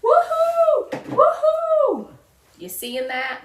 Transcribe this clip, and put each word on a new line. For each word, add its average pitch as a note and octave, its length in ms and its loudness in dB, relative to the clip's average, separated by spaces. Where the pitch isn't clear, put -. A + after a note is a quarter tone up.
Woohoo! E5 880 2
Woohoo! D#5 960 2
You F3 120 -16
seeing B3 380 -8
that? C4 380 -8